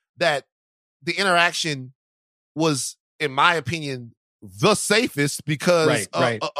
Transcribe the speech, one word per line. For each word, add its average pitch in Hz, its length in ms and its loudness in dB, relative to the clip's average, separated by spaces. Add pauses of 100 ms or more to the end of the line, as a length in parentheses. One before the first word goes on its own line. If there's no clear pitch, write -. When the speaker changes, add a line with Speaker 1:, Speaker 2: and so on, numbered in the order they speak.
(180)
Speaker 1:
that 147 280 0 (560)
the 160 120 -6
interaction 170 800 0 (600)
was, 151 420 0 (220)
in 147 120 -4
my 160 240 2
opinion, 135 580 -6 (280)
the 107 340 0
safest 202 680 -2
because 160 420 2
Speaker 2:
Right, 110 260 0
Speaker 1:
of, 165 80 -2
Speaker 2:
right. 117 220 0 (160)